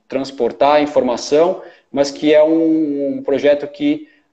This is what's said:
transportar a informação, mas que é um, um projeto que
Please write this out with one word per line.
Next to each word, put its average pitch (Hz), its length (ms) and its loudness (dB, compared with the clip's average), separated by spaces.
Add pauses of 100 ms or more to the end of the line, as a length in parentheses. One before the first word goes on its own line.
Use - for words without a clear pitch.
transportar 135 680 -2
a 147 40 4
informação, 143 800 0 (300)
mas 139 220 -2
que 151 200 0
é 151 80 6
um, 156 760 0
um 135 80 -10
projeto 143 420 0
que 147 400 -4 (260)